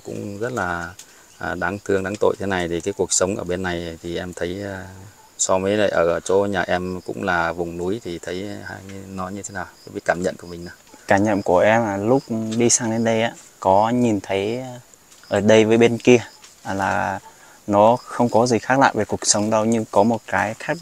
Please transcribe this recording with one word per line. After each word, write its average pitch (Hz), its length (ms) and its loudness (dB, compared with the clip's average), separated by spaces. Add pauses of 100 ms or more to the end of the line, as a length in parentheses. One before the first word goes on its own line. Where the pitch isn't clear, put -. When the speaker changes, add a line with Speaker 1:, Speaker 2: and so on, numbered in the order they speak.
Speaker 1:
cũng 107 340 -10
rất 123 140 -6
là, 87 360 -4 (500)
à, 87 160 -6
đáng 90 300 -4
thương, 95 200 0
đáng 95 160 -4
tội 95 180 2
thế 95 80 -6
này. 90 220 -2
Thì 85 120 -4
cái 98 160 -6
cuộc 90 160 -4
sống 92 240 0
ở 87 80 -8
bên 90 180 -4
này 85 400 -6
thì 85 160 -8
em 90 140 -8
thấy, 90 320 -6
à, 95 220 -10 (520)
so 95 200 2
với 98 180 0
lại 104 120 2
ở 85 320 2
chỗ 98 300 2
nhà 92 120 0
em 90 440 -2
cũng - 160 -8
là 85 300 0
vùng 85 240 -6
núi 92 280 -4
thì 85 180 -8
thấy 92 260 -8 (160)
hai, 101 140 -12 (300)
nó 95 200 -8
như 98 140 -10
thế 101 120 -14
nào? 90 120 -8 (280)
Cái 101 100 -8
cảm 87 180 0
nhận 90 140 -2
của 85 100 -18
mình 87 180 -14
nào? 90 100 -16 (340)
Speaker 2:
Cảm 101 160 4
nhận 101 180 2
của 87 160 4
em 110 260 4
là 101 120 -4
lúc 117 260 0 (340)
đi 120 140 4
sang 117 200 0
đến 113 140 -2
đây 113 180 2
á, 113 100 -2 (280)
có 101 300 4
nhìn 120 300 2
thấy 104 420 -2 (640)
ở 104 120 2
đây 110 240 8
với 110 140 4
bên 117 200 4
kia, 123 200 8 (440)
à, 101 120 -8
là 95 440 -2 (480)
nó 107 300 6
không - 320 -2
có 113 180 4
gì 117 120 2
khác 131 220 0
lạ 131 140 6
về 107 100 0
cuộc - 220 -4
sống 107 240 0
đâu, 110 140 2
nhưng 113 260 0
có 101 120 4
một 113 240 2
cái 98 320 -2
khác 156 240 -6